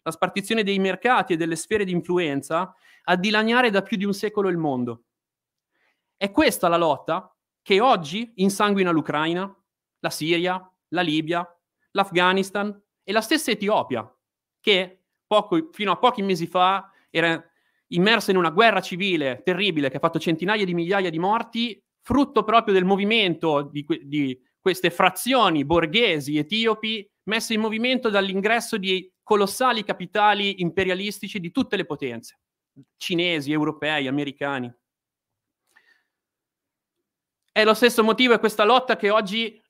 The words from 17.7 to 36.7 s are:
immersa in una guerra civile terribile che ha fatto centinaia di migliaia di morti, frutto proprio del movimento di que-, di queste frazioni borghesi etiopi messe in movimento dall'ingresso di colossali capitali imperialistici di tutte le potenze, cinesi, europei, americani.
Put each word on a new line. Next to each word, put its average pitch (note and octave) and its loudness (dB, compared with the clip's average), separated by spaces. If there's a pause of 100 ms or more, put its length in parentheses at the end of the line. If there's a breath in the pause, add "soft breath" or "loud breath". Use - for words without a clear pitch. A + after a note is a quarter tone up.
immersa G3+ 2
in F#3+ 2
una E3+ 2
guerra G3 4
civile E3+ -4
terribile F3 0
che C3 -6
ha - -12
fatto E3 0
centinaia F3+ -2
di F3+ -2
migliaia F3+ 0
di D#3+ -4
morti, A3 -2 (180)
frutto B3 2
proprio A3 2
del F#3 4
movimento F#3 2
di D3 -10
que-, D3 -6
di C#3 -2 (200)
queste F3+ 0
frazioni F#3 2
borghesi D#3+ 0
etiopi A3 -2 (140)
messe A3+ -4
in G#3+ 0
movimento A3+ 0
dall'ingresso G3+ 0
di F#3+ -4 (120)
colossali G#3+ 0
capitali G3+ 0
imperialistici F#3 -4
di E3+ -8
tutte B3+ -2
le F#3 -2
potenze, B2 -10 (580)
cinesi, E3 -2
europei, D3+ -2
americani. C#3 -6 (2750 soft breath)